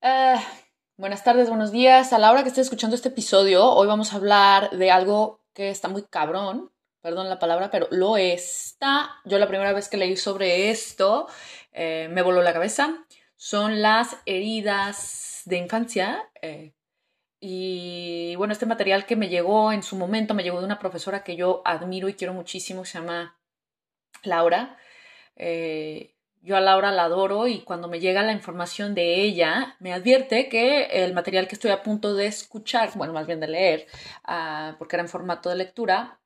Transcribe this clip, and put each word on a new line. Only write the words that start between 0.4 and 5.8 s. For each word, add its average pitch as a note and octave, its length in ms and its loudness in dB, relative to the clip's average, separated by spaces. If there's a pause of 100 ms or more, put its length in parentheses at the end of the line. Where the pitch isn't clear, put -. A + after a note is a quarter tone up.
buenas G3 260 -8
tardes, A#3+ 280 4
buenos A3 200 -2
días. B3+ 440 6
A A3+ 40 6
la G#3+ 120 8
hora C4 120 6
que C4 60 0
estés B3+ 160 2
escuchando A3+ 320 -4
este B3 140 -2
episodio, G3 560 4
hoy G3+ 200 6
vamos G#3+ 240 0
a G3+ 60 -6
hablar G3+ 540 6
de F#3 200 2
algo G3+ 520 2 (100)
que G3 160 -6
está F#3+ 200 -8